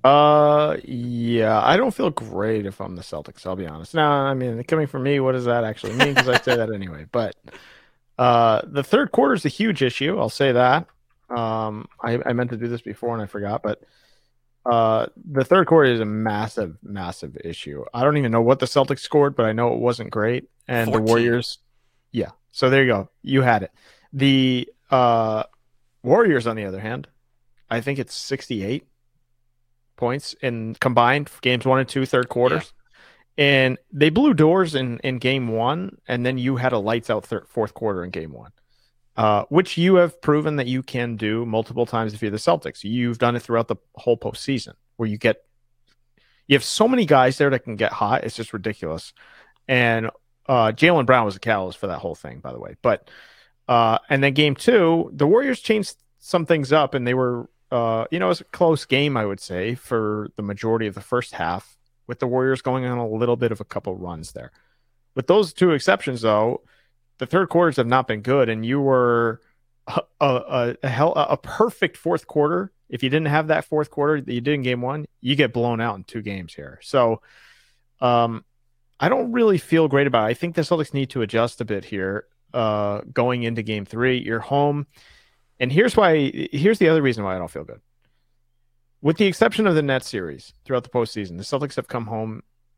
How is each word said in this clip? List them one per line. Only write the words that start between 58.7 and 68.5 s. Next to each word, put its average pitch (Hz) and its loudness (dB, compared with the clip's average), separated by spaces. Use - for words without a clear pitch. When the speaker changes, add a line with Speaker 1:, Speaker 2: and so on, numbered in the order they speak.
Speaker 1:
game, 139 2
I 110 0
would 98 -4
say, 98 -6
for 107 -4
the 107 -10
majority 110 -2
of 95 -8
the 98 -14
first - -4
half, 87 -6
with 120 -10
the 135 -4
Warriors 127 0
going 127 -2
on 123 -4
a 117 -4
little 117 0
bit 117 -2
of 104 -8
a 104 -12
couple - -8
runs 85 -12
there. - -16
With 131 -6
those 185 2
two 180 2
exceptions, 147 0
though, 110 0
the 127 -6
third 175 0
quarters 165 2
have 120 0
not 127 2
been 107 -4
good, 127 2
and 110 -4